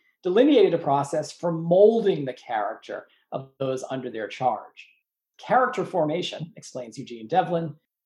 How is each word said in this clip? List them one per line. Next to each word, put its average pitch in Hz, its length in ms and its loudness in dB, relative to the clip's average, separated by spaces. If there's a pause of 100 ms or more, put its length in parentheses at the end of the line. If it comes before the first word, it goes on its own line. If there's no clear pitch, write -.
(220)
delineated 202 520 6
a 165 40 -2
process 143 520 -2
for 175 220 -6
molding 180 720 4
the 127 80 -6
character 107 760 -8 (240)
of 135 200 -12 (100)
those 131 280 -4
under 127 220 -8
their 110 160 -8
charge. - 600 -6 (500)
Character 247 460 0
formation, 165 720 -4
explains 123 420 -16
Eugene 113 300 -14
Devlin, 165 480 -2 (300)